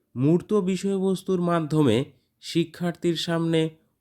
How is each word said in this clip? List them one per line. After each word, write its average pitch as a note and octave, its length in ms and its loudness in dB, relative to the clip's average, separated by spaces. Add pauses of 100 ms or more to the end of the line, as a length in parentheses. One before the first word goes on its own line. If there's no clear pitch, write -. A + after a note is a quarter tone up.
(160)
মূর্ত D#3 380 2
বিষয়বস্তুর F#3+ 880 -2
মাধ্যমে D3+ 640 2 (360)
শিক্ষার্থীর E3+ 720 -4
সামনে E3 540 0 (320)